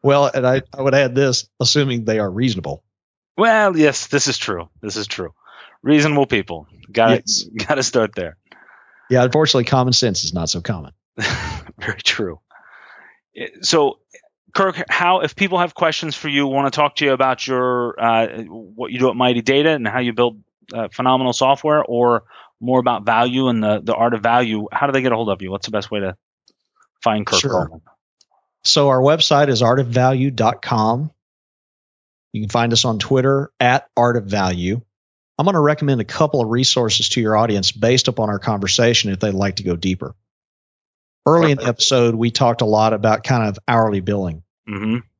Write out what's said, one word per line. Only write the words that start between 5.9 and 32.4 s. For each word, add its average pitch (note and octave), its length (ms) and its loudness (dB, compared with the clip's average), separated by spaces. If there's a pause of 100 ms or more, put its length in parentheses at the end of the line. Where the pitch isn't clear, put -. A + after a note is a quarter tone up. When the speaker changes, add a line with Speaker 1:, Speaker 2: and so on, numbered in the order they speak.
Speaker 2:
people. F2 400 -4 (240)
Gotta, - 340 4
Speaker 1:
Yes. - 200 -4
Speaker 2:
<laughs> A2 240 -10
gotta C#3 160 0
start A2 320 -2
there. E2+ 220 -10 (720)
Speaker 1:
Yeah, B2 140 4
unfortunately, B2+ 440 2
common B2+ 260 2
sense A2 320 -2
is E2 100 -8
not E2 160 -6
so F2 100 -4
common. E2+ 320 -10 (240)
Speaker 2:
<laughs> - 640 -8
Very - 240 -8
true. F2 380 -4 (960)
I-, - 140 -12 (120)
so, D3 380 0 (520)
Kirk, F#3 380 -2
how, F3+ 300 2
if - 160 -4
people F#3 220 -2
have F3 160 -2
questions D#3 420 -2
for - 120 -10
you, C#3+ 200 0
wanna C3+ 240 -2
talk D3 240 0
to D3+ 80 -2
you C#3 80 2
about C3 340 -2
your, B2+ 540 -2
uh, A2+ 420 0
what G#2+ 480 -14
you B2 80 -8
do B2+ 120 2
at - 40 -4
Mighty B2 280 0
Data C#3 280 2
and C3+ 160 -2
how A2+ 140 -4
you A#2+ 120 -2
build, A2+ 300 -2 (320)
uh, A2+ 140 -6
phenomenal C3 440 0
software, C#3 520 0
or A#2+ 400 0 (340)
more B2+ 220 0
about A#2 240 -2
value B2 440 2
and A2+ 140 0
the, G#2+ 200 0
the G#2+ 120 -2
art A#2+ 200 2
of G#2+ 80 -6
value, A2+ 500 0
how - 140 -2
do C#3 60 -2
they C3+ 100 0
get B2+ 100 0
a - 20 2
hold A2 140 -2
of G2 140 -4
you? F#2+ 80 -10
What's G2 160 -8
the A2 60 -10
best G#2 180 -6
way G#2+ 100 -4
to F#2+ 160 -6 (840)
find G#2+ 240 0
Kirk - 140 0
Speaker 1:
Sure. C#3 100 -2
Speaker 2:
Coleman? D#2+ 320 -4 (840)
Speaker 1:
So C#3+ 240 4
our C3 120 4
website D3 480 4
is A#2 120 2
art B2 180 4
of B2+ 100 0
value B2+ 420 2
dot B2 320 0
com. A#2+ 480 0 (1200)
You G#2+ 80 -6